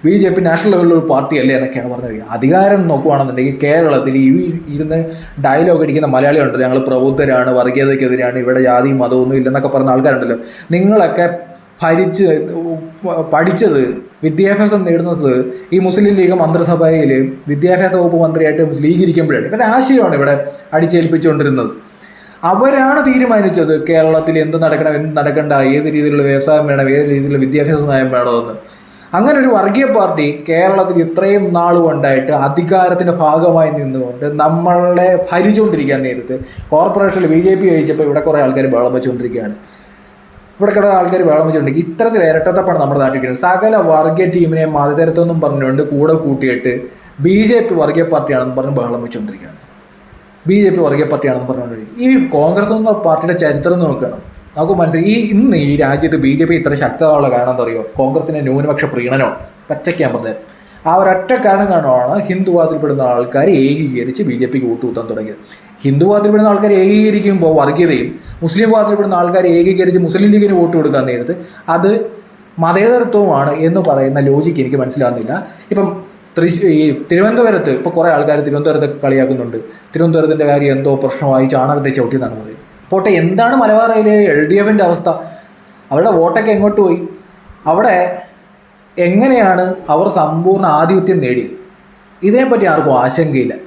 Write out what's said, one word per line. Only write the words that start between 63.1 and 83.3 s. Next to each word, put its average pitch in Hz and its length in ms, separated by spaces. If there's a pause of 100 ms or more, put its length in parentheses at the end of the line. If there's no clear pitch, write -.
ഏകീകരിച്ച് 135 760
ബി 123 100
ജെ 123 120
പിക്ക് 127 220
വോട്ട് 113 180
കൂട്ടാൻ 113 240
തുടങ്ങിയത്. 107 600 (120)
ഹിന്ദു 139 240
വിഭാഗത്തിൽപ്പെടുന്ന 208 440
ആൾക്കാർ 202 240
ഏകീകരിക്കുമ്പോൾ 196 880
വർഗീയതയും, 147 580 (240)
മുസ്ലിം 190 260
വിഭാഗത്തിൽപ്പെടുന്ന 208 460
ആൾക്കാർ 180 320
ഏകീകരിച്ച് 180 520
മുസ്ലിം 185 300
ലീഗിന് 202 240
വോട്ട് 170 240
കൊടുക്കാൻ 139 280
നേരത്ത് 123 300 (340)
അത് 196 360 (540)
മതേതരത്വമാണ് 190 920
എന്ന് 165 280
പറയുന്ന 139 380
ലോജിക്ക് 147 400
എനിക്ക് 131 180
മനസ്സിലാവുന്നില്ല. 123 720 (240)
ഇപ്പം 190 320 (340)
തൃശ്-, 175 280
ഈ 156 300 (160)
തിരുവനന്തപുരത്ത് 208 600
ഇപ്പോൾ 135 180
കുറേ 165 220
ആൾക്കാർ 147 280
തിരുവനന്തപുരത്ത് 147 640
കളിയാക്കുന്നുണ്ട്, 131 560 (380)
തിരുവനന്തപുരത്തിൻ്റെ 156 500
കാര്യം 143 260
എന്തോ 135 240
പ്രശ്നമായി 135 500
ചാണകത്തെ 135 440
ചവിട്ടിയെന്നാണ് 120 440
പറയുന്നത്. - 560
പോട്ടെ, 190 200
എന്താണ് 196 460